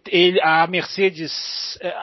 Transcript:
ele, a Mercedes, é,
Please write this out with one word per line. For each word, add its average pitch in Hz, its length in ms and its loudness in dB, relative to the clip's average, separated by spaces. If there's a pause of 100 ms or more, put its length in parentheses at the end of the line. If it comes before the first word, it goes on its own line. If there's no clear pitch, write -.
ele, 180 340 4
a 160 240 4
Mercedes, 170 1120 -4
é, - 80 -6 (140)